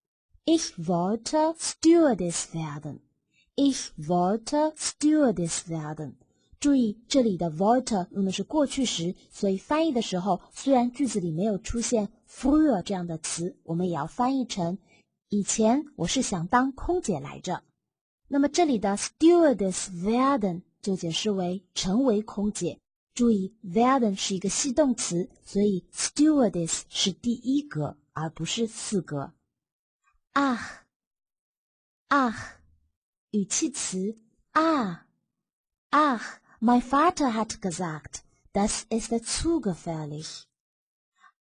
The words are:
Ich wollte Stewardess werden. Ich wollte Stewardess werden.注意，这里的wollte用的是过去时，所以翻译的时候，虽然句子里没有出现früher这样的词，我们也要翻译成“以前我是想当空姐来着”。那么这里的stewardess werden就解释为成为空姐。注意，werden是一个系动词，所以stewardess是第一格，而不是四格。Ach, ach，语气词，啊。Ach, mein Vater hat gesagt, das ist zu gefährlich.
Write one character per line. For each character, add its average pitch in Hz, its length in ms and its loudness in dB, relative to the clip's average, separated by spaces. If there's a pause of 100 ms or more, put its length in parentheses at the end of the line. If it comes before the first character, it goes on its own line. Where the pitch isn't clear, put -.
(460)
Ich 320 320 0
wollte 208 800 0
Stewardess 262 960 4
werden. 151 460 -8 (560)
Ich 277 420 2
wollte 208 800 0
Stewardess 254 920 0
werden. 156 460 -8 (460)
注 285 140 2
意， 233 360 0
这 277 120 4
里 220 140 2
的 170 160 -2
wollte 208 600 2
用 202 120 -2
的 190 80 0
是 196 140 -4
过 302 200 0
去 269 200 -2
时， 175 280 -4 (160)
所 - 200 -2
以 190 80 0
翻 311 280 -2
译 320 60 0
的 233 100 0
时 185 180 -4
候， 185 220 0 (120)
虽 277 200 0
然 247 180 4
句 277 140 -4
子 214 140 -2
里 175 120 -4
没 160 120 -2
有 208 140 0
出 233 240 -6
现 214 280 0 (200)
früher 285 520 2
这 202 120 -4
样 180 120 -4
的 165 120 -6
词， - 460 -6
我 165 120 -4
们 180 140 0
也 170 40 -2
要 147 140 -4
翻 254 300 0
译 247 80 -2
成 180 320 -4 (500)
“以 202 160 -2
前 233 420 2 (120)
我 175 100 -4
是 262 140 -2
想 175 260 -4
当 262 240 2
空 349 300 -2
姐 170 180 -2
来 139 220 -12
着”。 170 200 -6 (680)
那 277 100 0
么 285 80 4
这 320 160 2
里 277 160 2
的 196 160 0
stewardess 269 960 2 (120)
werden 220 600 0 (200)
就 190 140 -2
解 170 160 -4
释 214 180 -2
为 190 320 -2 (120)
成 208 320 0
为 214 160 2
空 208 320 -4
姐。 - 260 -6 (340)
注 233 180 4
意， 190 220 0 (120)
werden 226 500 2
是 - 180 -4
一 190 60 -2
个 202 80 -4
系 262 240 -2
动 262 240 2
词， 175 340 -4 (140)
所 - 180 -2
以 202 320 0
stewardess 247 920 0
是 - 240 -2
第 240 220 -4
一 277 280 -2
格， 151 360 -6 (160)
而 160 160 -6
不 160 160 -10
是 233 200 -2
四 214 360 -4
格。 139 320 -8 (1000)
Ach, 269 500 -2 (1300)
ach， 254 260 2 (960)
语 208 120 0
气 254 280 -2
词， 190 440 -6 (360)
啊。 294 560 0 (840)
Ach, 277 320 2 (380)
mein 240 220 4
Vater 285 520 2
hat 220 260 -4
gesagt, 165 640 -8 (320)
das 202 380 0
ist 226 180 -2 (160)
zu 330 360 0
gefährlich. 156 840 -6 (1000)